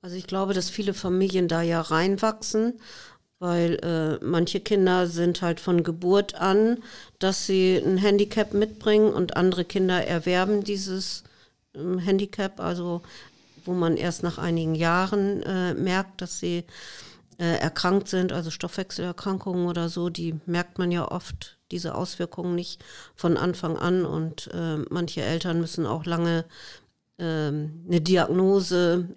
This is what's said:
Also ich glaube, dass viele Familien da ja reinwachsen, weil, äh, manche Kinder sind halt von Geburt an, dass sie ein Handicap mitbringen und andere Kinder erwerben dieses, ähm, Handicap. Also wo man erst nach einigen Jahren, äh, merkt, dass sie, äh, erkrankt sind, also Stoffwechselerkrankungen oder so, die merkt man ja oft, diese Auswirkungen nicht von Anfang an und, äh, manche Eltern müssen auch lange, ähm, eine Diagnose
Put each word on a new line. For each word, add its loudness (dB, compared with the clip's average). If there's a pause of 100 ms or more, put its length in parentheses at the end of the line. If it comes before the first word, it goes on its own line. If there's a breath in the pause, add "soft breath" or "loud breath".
Also -10
ich -10
glaube, 0
dass -2
viele -2
Familien 2
da 2
ja 2
reinwachsen, 0 (580 loud breath)
weil, 2
äh, 0
manche 0
Kinder 4
sind 0
halt 0
von 2
Geburt 2
an, 4 (400 loud breath)
dass 0
sie 4
ein 2
Handicap 2
mitbringen 4
und 0
andere 2
Kinder 2
erwerben 0
dieses, -6 (500 soft breath)
ähm, -4
Handicap. 0
Also -4 (640 loud breath)
wo -4
man 2
erst -4
nach -4
einigen 0
Jahren, 0
äh, -2
merkt, -2
dass -8
sie, -4 (720 loud breath)
äh, 0
erkrankt 0
sind, 0
also -6
Stoffwechselerkrankungen -4
oder -2
so, -2
die -6
merkt -4
man 0
ja -2
oft, -10 (120)
diese -6
Auswirkungen -4
nicht -8 (300 loud breath)
von 2
Anfang -2
an 2
und, -4
äh, -4 (120)
manche -4
Eltern 0
müssen -2
auch -4
lange, 0 (720 loud breath)
ähm, -4
eine 2
Diagnose 4